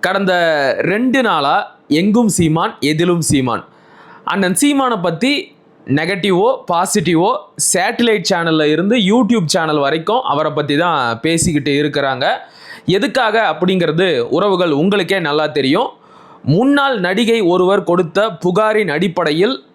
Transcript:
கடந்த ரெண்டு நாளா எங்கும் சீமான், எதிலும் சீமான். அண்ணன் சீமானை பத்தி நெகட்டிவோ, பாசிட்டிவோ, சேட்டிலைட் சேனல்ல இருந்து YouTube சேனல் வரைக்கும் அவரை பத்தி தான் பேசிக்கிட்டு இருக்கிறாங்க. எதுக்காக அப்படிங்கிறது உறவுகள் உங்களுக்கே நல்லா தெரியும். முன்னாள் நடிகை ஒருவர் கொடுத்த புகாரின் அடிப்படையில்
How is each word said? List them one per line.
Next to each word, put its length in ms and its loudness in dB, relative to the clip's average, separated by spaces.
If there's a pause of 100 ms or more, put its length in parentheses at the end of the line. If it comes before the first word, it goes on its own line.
கடந்த 320 0 (480)
ரெண்டு 420 0
நாளா 320 2 (340)
எங்கும் 400 2
சீமான், 520 0
எதிலும் 480 0
சீமான். 360 0 (600)
அண்ணன் 380 -2
சீமானை 400 2
பத்தி 280 0 (680)
நெகட்டிவோ, 520 0 (220)
பாசிட்டிவோ, 580 0 (420)
சேட்டிலைட் 600 0
சேனல்ல 420 0
இருந்து 240 0 (120)
YouTube 440 2
சேனல் 320 0
வரைக்கும் 360 -2 (100)
அவரை 200 -2
பத்தி 240 -2
தான் 240 0 (240)
பேசிக்கிட்டு 560 0
இருக்கிறாங்க. 460 -2 (600)
எதுக்காக 560 0 (100)
அப்படிங்கிறது 760 0
உறவுகள் 540 0
உங்களுக்கே 460 0
நல்லா 200 0 (100)
தெரியும். 320 0 (540)
முன்னாள் 560 2
நடிகை 400 0
ஒருவர் 500 2
கொடுத்த 400 0 (140)
புகாரின் 520 0
அடிப்படையில் 640 0 (160)